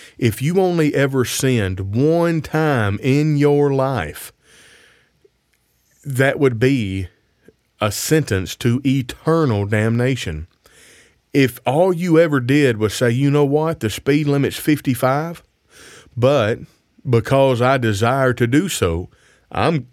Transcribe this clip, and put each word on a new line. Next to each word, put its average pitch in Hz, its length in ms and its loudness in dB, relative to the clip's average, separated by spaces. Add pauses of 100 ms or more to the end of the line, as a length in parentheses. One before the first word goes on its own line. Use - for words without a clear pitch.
(180)
If 113 220 0
you 175 200 0
only 170 340 2
ever 135 300 0
sinned 98 720 -2
one 165 460 0
time 127 600 -2
in 147 340 2
your 143 380 2
life, 131 580 -4 (1700)
that 135 340 0
would 127 220 2
be 101 480 0 (720)
a 107 100 0
sentence 104 640 -2
to 123 320 -2
eternal 131 800 -2
damnation. 113 800 -2 (840)
If 135 340 2
all 165 260 2
you 165 280 2
ever 151 180 2
did 127 380 2
was 104 180 -2
say, 120 160 0
"You 139 220 2
know 147 120 4
what? 156 360 -2
The 110 100 -2
speed 147 380 -2
limit's 139 300 0
fifty-five, 147 840 -2 (760)
but 123 440 2 (480)
because 127 520 2
I 131 180 2
desire 120 560 0
to 123 120 0
do 151 220 0
so, 87 400 -4 (420)
I'm 131 420 -2